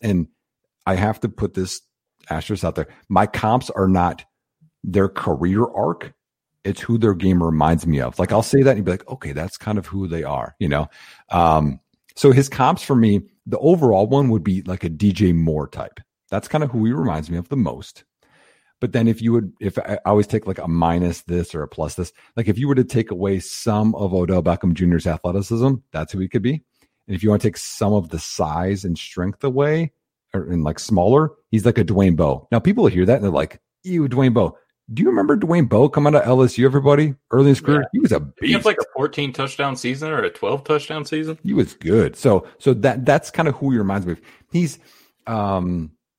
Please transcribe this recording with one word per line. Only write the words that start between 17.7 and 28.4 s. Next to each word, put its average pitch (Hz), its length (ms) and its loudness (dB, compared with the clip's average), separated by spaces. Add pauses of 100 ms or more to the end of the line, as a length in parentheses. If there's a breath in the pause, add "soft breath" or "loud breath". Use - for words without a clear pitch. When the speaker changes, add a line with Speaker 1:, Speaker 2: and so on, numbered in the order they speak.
Speaker 1:
But - 140 -6
then 113 160 2
if 110 120 0
you 113 120 0
would, 113 280 0
if 98 180 -4
I, 101 260 -6
I 92 60 0
always 104 160 4
take, - 200 -4
like, 95 120 -6
a 73 100 -8
minus 85 540 0
this 87 320 -4
or 78 80 -6
a 71 60 -10
plus 76 260 -8
this, 90 180 -8 (240 soft breath)
like, 110 120 -2
if 101 100 0
you 139 100 -2
were 139 60 2
to 127 100 4
take 123 260 -2
away 98 300 -2
some 107 540 -2
of 98 180 -2
Odell 90 300 2
Beckham 87 320 2
Junior's 87 320 2
athleticism, 98 680 -2 (180)
that's 78 200 -8
who 101 60 -8
he 92 100 -4
could 113 140 -2
be. 143 200 -4 (440)
And 95 100 -6
if 87 60 -6
you 107 80 4
wanna 104 100 4
take 104 160 -2
some - 380 -2
of 92 160 -2
the 82 80 -6
size 90 640 -4